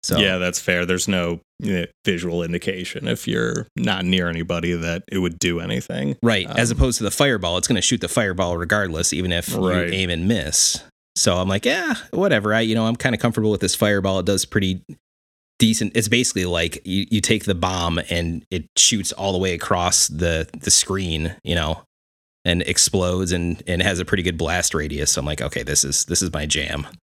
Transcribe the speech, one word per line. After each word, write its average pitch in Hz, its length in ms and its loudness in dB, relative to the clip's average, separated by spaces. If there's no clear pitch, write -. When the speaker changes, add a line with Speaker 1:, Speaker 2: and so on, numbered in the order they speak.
Speaker 1:
So - 160 0
Speaker 2:
Yeah, 95 180 4
that's 90 220 -2
fair. 87 260 0
There's 90 220 -2
no, 87 320 0
eh, 92 220 -2
visual 87 380 -2
indication 87 640 -6
if 117 200 -4
you're 117 380 -2
not 95 300 -2
near 90 240 2
anybody 85 440 -2
that 85 380 -4
it 101 80 -4
would 85 200 -2
do 85 200 0
anything. 123 640 -4
Speaker 1:
Right, 107 260 2
as 117 140 2
Speaker 2:
Um, 117 60 -2
Speaker 1:
opposed 127 220 2
to 113 40 -4
the 98 80 0
fireball, 95 460 2
it's - 100 -2
gonna 107 140 2
shoot 110 200 0
the 127 60 -2
fireball 90 500 0
regardless, 87 560 0
even 90 180 0
if 87 240 -2
Speaker 2:
Right. 90 320 2
Speaker 1:
you 85 60 -2
aim 95 180 0
and 85 160 0
miss. 95 520 0
So 90 220 2
I'm 92 100 0
like, 95 180 -2
"Yeah, 311 300 -2
whatever." 117 420 2
I, 110 80 4
you 110 140 2
know, 110 100 0
I'm 113 120 0
kinda 120 200 0
comfortable 110 320 2
with 101 120 0
this 92 120 0
fireball. 98 460 2
It 90 60 -2
does 98 200 0
pretty 92 360 0
decent. 110 360 2
It's 107 140 2
basically 120 360 2
like 85 400 0
you, 95 240 -2
you 107 120 2
take 107 240 2
the 101 100 2
bomb 87 440 0
and 85 420 -2
it 85 140 -4
shoots - 340 4
all 98 200 -2
the 92 80 0
way 92 140 0
across 87 540 2
the, 82 400 0
the - 100 -2
screen, 85 720 0
you 85 120 0
know, 80 260 -2
and 87 200 2
explodes 90 680 2
and, 87 340 -2
and 87 160 0
has 92 180 2
a 90 60 -2
pretty 95 180 0
good 85 140 0
blast 82 380 0
radius. 76 360 -2
So - 100 0
I'm 67 40 -4
like, 73 160 -4
"Okay, - 220 -4
this 71 200 0
is, 71 220 -2
this 85 160 0
is 90 120 0
my 76 120 -4
jam." 73 400 -2